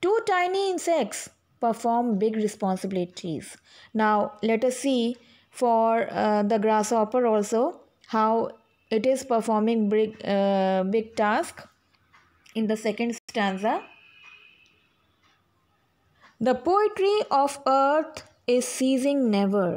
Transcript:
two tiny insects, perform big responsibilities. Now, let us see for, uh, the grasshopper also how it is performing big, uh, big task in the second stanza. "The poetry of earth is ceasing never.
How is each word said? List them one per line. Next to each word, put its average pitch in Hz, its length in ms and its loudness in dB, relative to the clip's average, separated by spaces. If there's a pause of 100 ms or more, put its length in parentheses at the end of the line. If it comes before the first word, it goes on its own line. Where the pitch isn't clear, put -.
two 403 180 2 (140)
tiny 370 380 0
insects, 330 580 -2 (320)
perform 233 580 0
big 220 160 0
responsibilities. 190 1200 -4 (420)
Now, 214 340 0 (100)
let 226 200 0
us 254 140 0
see 247 400 -2 (320)
for, 226 640 0
uh, 208 320 0
the 208 160 2
grasshopper 220 680 2
also 220 540 0 (280)
how 220 440 0 (460)
it 220 160 0
is 262 100 -4
performing 226 680 0
big, 214 340 0
uh, 196 600 2
big 220 320 -2
task 226 480 -2 (880)
in 220 140 -2
the 220 160 0
second 226 320 -2
stanza. 202 580 -2 (2750)
"The 254 60 4 (140)
poetry 403 480 2 (140)
of 277 340 0
earth 277 580 0 (360)
is 247 80 -4
ceasing 262 640 0
never. 202 460 2